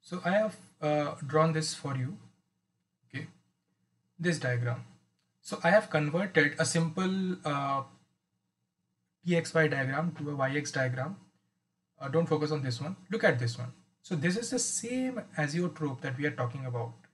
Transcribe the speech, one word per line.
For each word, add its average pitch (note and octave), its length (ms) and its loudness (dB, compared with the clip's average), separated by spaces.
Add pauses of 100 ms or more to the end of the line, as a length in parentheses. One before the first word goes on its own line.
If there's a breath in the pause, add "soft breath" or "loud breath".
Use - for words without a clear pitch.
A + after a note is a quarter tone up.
So F3 220 -10
I F3 60 2
have, G#3 280 2 (220)
uh, D3 360 0 (100)
drawn D#3 280 4
this D#3 200 -2
for C3+ 220 -6
you, C3 220 -4 (920)
okay, D3+ 200 -10 (920)
this E3 180 0
diagram. B2 460 -2 (580)
So - 220 -8
I E3+ 80 6
have G#3+ 180 6
converted D3+ 720 2
a D#3+ 60 4
simple, F#3 760 0
uh, C#3 400 -2 (1400)
T F3 100 4
X E3 180 0
Y D#3+ 140 6
diagram C#3 500 -2
to D3 140 -4
a D3 40 -4
Y C3+ 200 0
X D3 160 -2
diagram. C3 460 -2 (800)
Uh, C3+ 80 -8
don't D#3+ 180 2
focus D3+ 260 2
on D3+ 120 -2
this B2+ 160 -2
one. E3+ 160 -6 (160)
Look - 140 0
at D3+ 120 6
this A#2+ 220 -2
one. A#2+ 140 -8 (280)
So - 140 -4
this F3 220 2
is A#3 120 -4
the B3+ 80 -2
same B3 640 -2 (160)
azeotrope D3+ 640 -2
that C3+ 160 -4
we C#3+ 80 -2
are D3 60 2
talking C3 340 -4
about A#2 280 -6 (200)